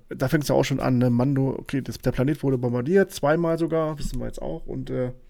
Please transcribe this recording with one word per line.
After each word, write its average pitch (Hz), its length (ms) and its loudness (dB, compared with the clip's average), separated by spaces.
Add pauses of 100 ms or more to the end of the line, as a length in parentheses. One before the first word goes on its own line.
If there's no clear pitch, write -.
da - 180 -2
fängt's 147 220 0
ja 131 60 4
auch 135 100 6
schon 135 140 -2
an, 127 200 2
ne? 123 100 4
Mando, 135 480 2
okay, - 240 -4
das, 120 160 -10
der - 140 -2
Planet 139 320 0
wurde 135 160 2
bombardiert, 131 520 2
zweimal 165 460 2
sogar, 160 400 -2
wissen 131 220 -4
wir 117 80 -6
jetzt - 140 -10
auch. 156 260 -8
Und, 131 220 -8
äh, 127 220 -2 (180)